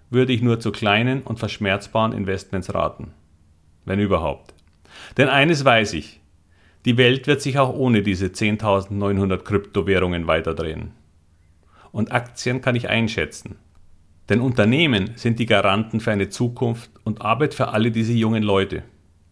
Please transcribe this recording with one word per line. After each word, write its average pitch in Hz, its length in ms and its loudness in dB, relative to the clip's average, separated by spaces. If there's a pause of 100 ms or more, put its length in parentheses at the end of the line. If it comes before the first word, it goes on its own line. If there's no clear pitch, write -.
würde 127 240 2
ich 113 80 0
nur 117 180 2
zu 110 120 -4
kleinen 117 500 0
und 107 160 -8
verschmerzbaren 107 760 -2
Investments 95 600 -6
raten. 78 380 -4 (760)
Wenn 95 140 0
überhaupt. 85 560 -2 (640)
Denn 135 120 4
eines 139 360 4
weiß 113 280 4
ich, - 280 -10 (640)
die 120 120 4
Welt 127 300 4
wird 143 140 2
sich 139 180 -2
auch 127 140 2
ohne 117 280 2
diese 95 300 -2
zehntausendneunhundert 101 1120 0
Kryptowährungen 90 800 0
weiterdrehen. 80 680 -2 (1000)
Und 107 200 -4
Aktien 123 500 -6
kann 127 140 -2
ich 120 140 -6
einschätzen. - 680 -4 (720)
Denn 104 120 2
Unternehmen 123 720 2
sind 117 220 -2
die 120 80 0
Garanten 107 540 2
für 113 120 -2
eine 98 180 0
Zukunft 120 600 -4 (140)
und 107 180 -6
Arbeit 123 320 0
für - 140 -2
alle 113 240 0
diese 113 220 0
jungen 110 280 2
Leute. 98 400 0 (500)